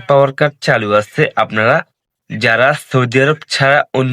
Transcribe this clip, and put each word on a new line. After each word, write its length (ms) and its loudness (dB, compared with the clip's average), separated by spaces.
পাওয়ার 320 2
কাট 140 0
চালু 220 0
আছে। 220 -4
আপনারা 400 0
যারা 380 0
সৌদি 320 -2
আরব 180 0
ছাড়া 240 2
অন্য 140 -2